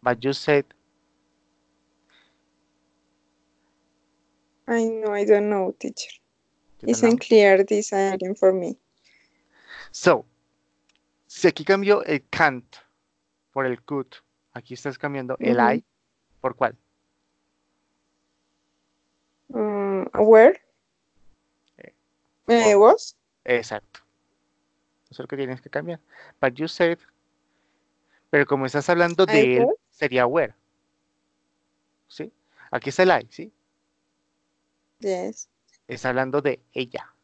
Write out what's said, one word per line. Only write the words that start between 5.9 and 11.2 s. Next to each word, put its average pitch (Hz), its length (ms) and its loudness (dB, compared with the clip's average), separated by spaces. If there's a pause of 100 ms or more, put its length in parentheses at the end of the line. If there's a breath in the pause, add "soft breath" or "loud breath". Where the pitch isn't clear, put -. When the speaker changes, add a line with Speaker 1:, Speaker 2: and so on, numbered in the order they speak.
Speaker 1:
You - 80 -10
don't - 20 -2
Speaker 2:
It's 233 120 -2
Speaker 1:
know? 233 80 4
Speaker 2:
unclear 208 520 4
this 208 300 -2
item 190 420 -4
for 190 180 2
me. 180 240 -6 (1160 soft breath)
Speaker 1:
So, 147 320 0 (1040)